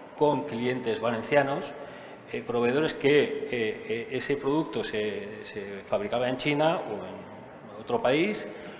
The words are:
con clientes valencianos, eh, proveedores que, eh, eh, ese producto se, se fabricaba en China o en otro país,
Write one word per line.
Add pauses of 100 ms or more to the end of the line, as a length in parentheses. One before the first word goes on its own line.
(180)
con
clientes
valencianos, (560)
eh,
proveedores
que,
eh,
eh,
ese
producto
se,
se
fabricaba
en
China
o
en
otro
país, (320)